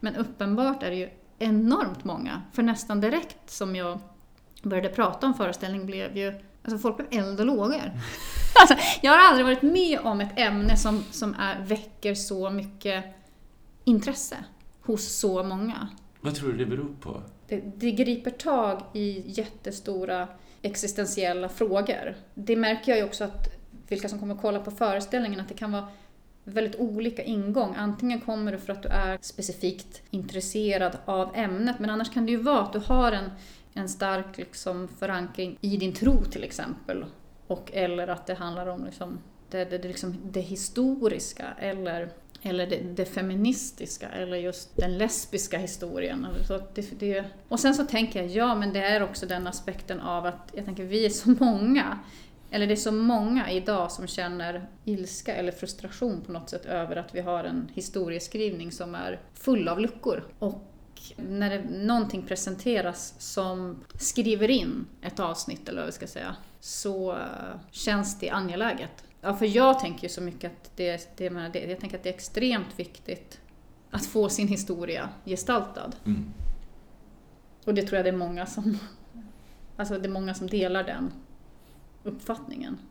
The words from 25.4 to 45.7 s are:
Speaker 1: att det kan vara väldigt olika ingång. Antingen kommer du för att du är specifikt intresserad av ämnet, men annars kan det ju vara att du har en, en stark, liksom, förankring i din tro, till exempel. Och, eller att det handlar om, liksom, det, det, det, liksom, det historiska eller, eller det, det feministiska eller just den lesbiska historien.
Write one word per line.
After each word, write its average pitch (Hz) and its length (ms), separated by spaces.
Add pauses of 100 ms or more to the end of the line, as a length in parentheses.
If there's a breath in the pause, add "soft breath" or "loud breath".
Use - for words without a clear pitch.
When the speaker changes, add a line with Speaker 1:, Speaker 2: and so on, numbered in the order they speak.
Speaker 1:
att 196 80
det 196 60
kan 208 180
vara 202 160 (560 loud breath)
väldigt 214 360
olika 226 420
ingång. 202 540
Antingen 226 440
kommer 214 320
du 190 60
för - 140
att 196 100
du - 60
är 190 320
specifikt - 880
intresserad 190 960
av 185 300
ämnet, 220 440
men 214 120
annars 220 220
kan 233 140
det 226 60
ju 233 100
vara 262 200
att 202 100
du 214 60
har 247 340
en, 196 180 (440 loud breath)
en 196 140
stark, 190 500
liksom, 180 500 (100)
förankring 185 600
i 202 160
din 185 160
tro, 262 320
till - 200
exempel. - 600 (420)
Och, - 260
eller 180 360
att 175 180
det 185 80
handlar 175 320
om, 180 180
liksom, 180 340 (320)
det, 185 140
det, 180 140
det, 180 100
liksom, 180 360
det 190 160
historiska 233 1080 (120)
eller, 180 500 (340)
eller 180 240
det, 180 100
det 180 280
feministiska 190 1040
eller 180 280
just 180 400
den 180 220
lesbiska - 600
historien. 175 640